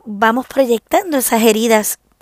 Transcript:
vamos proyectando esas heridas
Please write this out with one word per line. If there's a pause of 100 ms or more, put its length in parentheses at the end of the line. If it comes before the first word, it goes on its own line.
vamos
proyectando
esas
heridas (220)